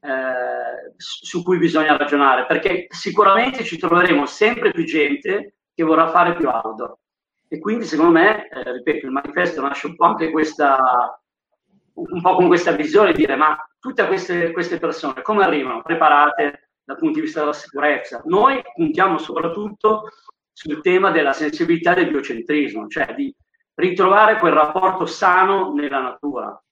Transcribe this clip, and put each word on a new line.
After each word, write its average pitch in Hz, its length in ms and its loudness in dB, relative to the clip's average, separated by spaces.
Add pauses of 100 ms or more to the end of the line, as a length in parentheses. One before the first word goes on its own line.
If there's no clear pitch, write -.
eh, 123 920 -6
su, - 280 -14
su 175 180 -6
cui 180 160 0
bisogna 156 380 2
ragionare, 143 500 2
perché - 420 -2
sicuramente 214 760 2
ci 165 140 -10
troveremo 170 480 2
sempre 214 460 0
più 165 120 -2
gente 147 720 -2 (180)
che - 100 -4
vorrà 160 240 2
fare 170 260 4
più 165 140 -2
outdoor. 113 480 -6 (520)
E 156 100 -10
quindi, 220 260 -4
secondo 160 280 2
me, 190 360 4
eh, 127 240 -10
ripeto, 143 340 -4
il 131 60 -8
manifesto 160 480 -2
nasce 139 260 -6
un 170 100 -10
po' 170 80 0
anche 165 260 2
questa, 135 920 0 (760)
un 175 260 -8
po' 180 140 2
con 180 120 4
questa 175 260 2
visione, 165 400 4
dire: 147 240 0
"Ma 151 200 2 (220)
tutte - 280 -2
queste, 175 460 -2
queste 170 260 -6
persone 156 440 -8
come 208 220 2
arrivano? 147 380 -2
Preparate 147 880 2 (120)
dal - 140 -12
punto 156 200 -2
di 151 40 -4
vista 156 200 -6
della 147 120 -2
sicurezza?" 139 720 -4
Noi 214 360 2 (140)
puntiamo 165 440 0
soprattutto 208 880 -4 (440)
sul 151 280 -10
tema 185 300 2
della 147 220 0
sensibilità 165 640 0
del 175 160 0
biocentrismo, 123 760 -4
cioè - 260 -6
di 139 200 -6 (400)
ritrovare 196 640 4
quel 160 140 2
rapporto 165 540 2
sano 185 680 2
nella 139 260 -2
natura 127 720 -8